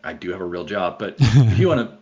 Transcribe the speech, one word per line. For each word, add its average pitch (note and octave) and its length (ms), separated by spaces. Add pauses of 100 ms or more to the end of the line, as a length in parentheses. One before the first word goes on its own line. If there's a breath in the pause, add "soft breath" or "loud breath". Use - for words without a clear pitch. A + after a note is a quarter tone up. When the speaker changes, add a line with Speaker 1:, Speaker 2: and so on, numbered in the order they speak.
Speaker 1:
I D#2+ 120
do F2+ 160
have F#2 100
a F2+ 60
real F2 180
job, F#2+ 360
but G#2 160
Speaker 2:
<laughs> - 20
Speaker 1:
if A2+ 400
you D3+ 100
wanna A#2+ 340